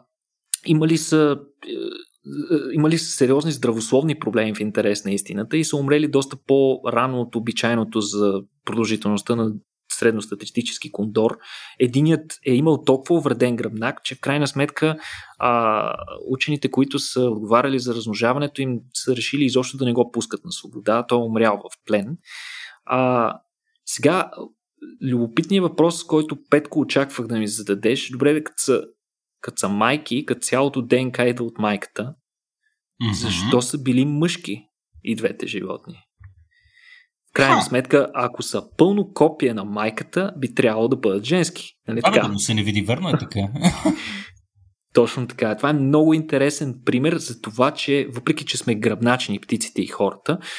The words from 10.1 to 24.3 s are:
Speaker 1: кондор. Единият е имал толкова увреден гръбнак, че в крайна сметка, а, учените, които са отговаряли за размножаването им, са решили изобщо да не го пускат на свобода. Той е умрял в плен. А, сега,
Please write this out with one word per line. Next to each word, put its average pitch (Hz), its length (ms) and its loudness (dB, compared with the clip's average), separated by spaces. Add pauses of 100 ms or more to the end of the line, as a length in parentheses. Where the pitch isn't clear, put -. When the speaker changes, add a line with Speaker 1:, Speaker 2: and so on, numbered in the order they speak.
Speaker 1:
кондор. 110 460 0 (400)
Единият 151 680 2
е 131 80 4
имал 147 300 2
толкова 139 360 4
увреден 123 360 0
гръбнак, 113 480 -4
че - 100 -8
в - 60 -16
крайна 143 260 0
сметка, 147 500 -2 (420)
а, 113 560 2 (360)
учените, 143 400 -2
които 139 280 0
са 135 220 -2
отговаряли 120 580 2
за 123 160 -4
размножаването 117 680 -2
им, 127 180 -4 (140)
са - 220 -2
решили 139 280 -2
изобщо 127 320 0
да 135 80 -4
не 123 80 2
го 120 180 2
пускат - 340 -6
на - 80 -14
свобода. 110 560 -2
Той 120 100 2
е 120 40 0
умрял 110 340 2
в - 300 -18
плен. 107 300 -2 (680)
А, 123 480 2 (540)
сега, - 440 0 (720)